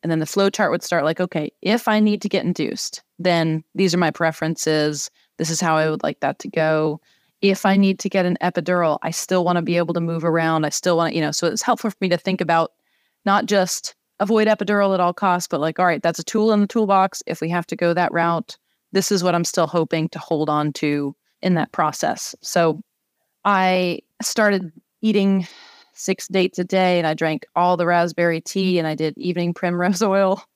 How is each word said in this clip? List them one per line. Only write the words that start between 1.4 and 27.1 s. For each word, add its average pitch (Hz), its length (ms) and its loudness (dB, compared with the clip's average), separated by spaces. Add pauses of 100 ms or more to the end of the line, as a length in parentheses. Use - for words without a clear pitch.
if 220 260 0
I 214 120 2
need 208 240 2
to 208 60 -4
get - 160 -2
induced, - 580 -4 (160)
then 165 440 0 (120)
these 185 180 2
are 180 60 0
my 165 120 2
preferences. 156 1000 -2 (260)
This 160 120 -4
is 160 120 -4
how 160 160 2
I 156 120 2
would 156 140 -4
like 147 180 -4
that 143 180 -4
to - 100 -12
go. 156 500 0 (420)
If 196 240 2
I 196 100 4
need 196 240 4
to 202 100 -4
get 185 160 2
an 175 160 0
epidural, 175 600 0
I 165 80 -4
still 185 320 -2
wanna 175 180 0
be 170 160 0
able 170 160 0
to 170 80 -2
move 165 220 -4
around. 160 420 2
I 147 40 -2
still 175 280 0
wanna," 165 160 0
you 165 80 0
know, 151 100 -2
so 170 160 -2
it's 220 140 -2
helpful 233 300 0
for - 100 -14
me 190 80 0
to 170 80 2
think - 240 -2
about 165 300 2 (540)
not 208 200 2
just 190 500 0 (240)
avoid 214 280 2
epidural 202 460 2
at 185 60 0
all 175 140 2
costs, 180 340 0
but 156 140 -2
like, 156 180 -2
"All 185 60 4
right, 170 160 2
that's 170 180 -2
a 170 40 -8
tool 220 280 0
in 208 100 4
the 202 60 2
toolbox. 196 600 2
If 165 140 -6
we 165 80 -4
have 175 180 -2
to - 80 -6
go 170 180 2
that 175 180 2
route, 170 460 -2 (340)
this 190 200 0
is 190 120 2
what 180 120 2
I'm 170 100 0
still 165 220 0
hoping 160 420 -2
to 165 100 -12
hold 151 300 -2
on 151 240 0
to 143 420 -2 (260)
in 185 140 2
that 160 160 -2
process." - 680 -2
So 165 400 0 (640)
I 185 540 0 (220)
started 202 500 0 (300)
eating 196 460 2 (460)
six - 340 -6
dates 185 300 0
a 180 60 -2
day, 185 340 2
and 170 100 0
I 156 60 0